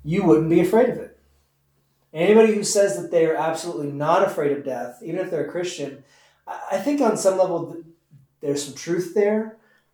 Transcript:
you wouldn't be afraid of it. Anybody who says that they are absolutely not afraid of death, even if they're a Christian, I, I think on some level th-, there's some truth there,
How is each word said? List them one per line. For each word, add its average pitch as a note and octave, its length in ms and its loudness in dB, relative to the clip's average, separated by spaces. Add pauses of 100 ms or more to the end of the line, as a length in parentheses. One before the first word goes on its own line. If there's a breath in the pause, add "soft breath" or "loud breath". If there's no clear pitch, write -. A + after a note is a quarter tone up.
you F3 180 0
wouldn't D#3+ 260 4
be E3+ 120 4
afraid A3+ 300 4
of - 80 -6
it. - 160 -16 (1000)
Anybody G#3+ 380 6
who G3+ 100 -2
says G3+ 360 2
that D#3+ 100 -10
they E3 160 4
are D#3 100 0
absolutely D#3+ 560 -4
not D#3+ 340 2
afraid C#3+ 300 -2
of - 80 -10
death, B2 380 -8
even E3+ 180 -6
if F#3 100 -6
they're D3 160 -4
a - 40 -12
Christian, D#3 520 -8 (440 soft breath)
I, - 140 -12 (120)
I G3 60 -2
think C#4+ 240 -2
on A3 160 2
some F#3+ 180 2
level E3+ 360 -2
th-, - 120 -16 (560)
there's C#3+ 240 -4
some C3 100 -14
truth F3 400 -6
there, G#3+ 420 0 (380 soft breath)